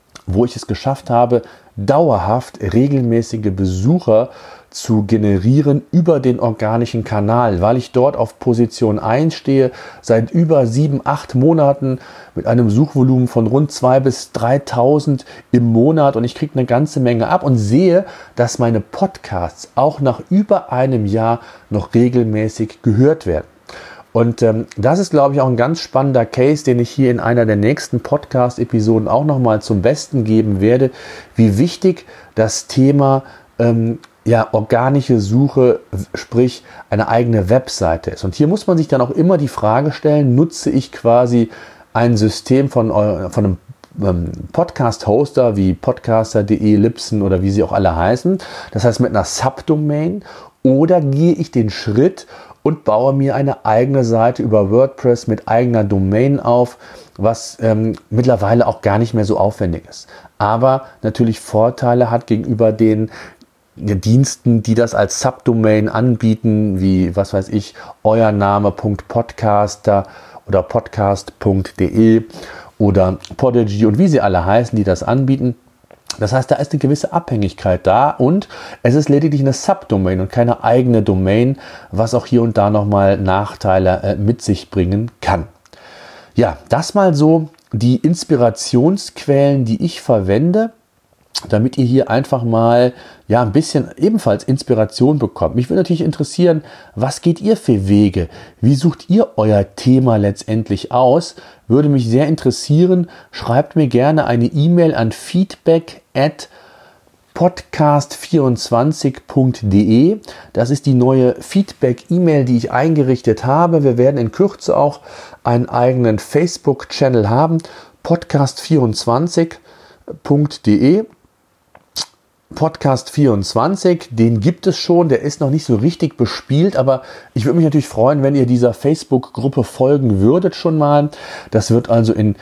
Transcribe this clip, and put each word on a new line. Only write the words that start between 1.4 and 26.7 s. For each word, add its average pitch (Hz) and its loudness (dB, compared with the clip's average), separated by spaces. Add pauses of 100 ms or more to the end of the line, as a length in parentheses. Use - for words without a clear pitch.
dauerhaft 117 0 (140)
regelmäßige 117 0
Besucher 107 0 (420)
zu 107 -2
generieren 110 2
über 170 2
den 127 0
organischen 113 -2
Kanal, 107 0
weil 113 2
ich 123 -8
dort 127 2
auf 113 -4
Position 113 0
eins 143 -2
stehe, 135 0 (300)
seit 113 0
über 160 2
sieben, 139 -2
acht - -6
Monaten 139 2 (340)
mit - -6
einem 113 2
Suchvolumen 127 2
von 117 0
rund 139 0
zwei 131 2
bis 131 -4
dreitausend 135 0 (260)
im 120 2
Monat 139 2
und 113 -2
ich 120 -4
kriege - -8
eine 131 -2
ganze 135 -2
Menge 120 0
ab 180 -2
und 127 2
sehe, 170 2 (300)
dass 120 -2
meine 117 0
Podcasts - -8
auch 143 0
nach 131 -2 (100)
über 202 0
einem 127 0
Jahr 113 0 (280)
noch 104 -6
regelmäßig 113 0
gehört 127 2
werden. 82 -4 (680)
Und, 117 0
ähm, 110 0 (120)
das 127 0
ist, 196 -4
glaube 139 2
ich, 143 0
auch 131 0
ein 123 0
ganz 139 -2
spannender 131 0
Case, 139 0
den 123 2